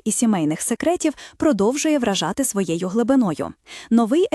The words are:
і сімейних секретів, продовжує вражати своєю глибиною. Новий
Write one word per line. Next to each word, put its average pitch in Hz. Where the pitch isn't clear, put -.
і 214
сімейних 170
секретів, 311
продовжує 294
вражати 202
своєю 180
глибиною. 220
Новий 233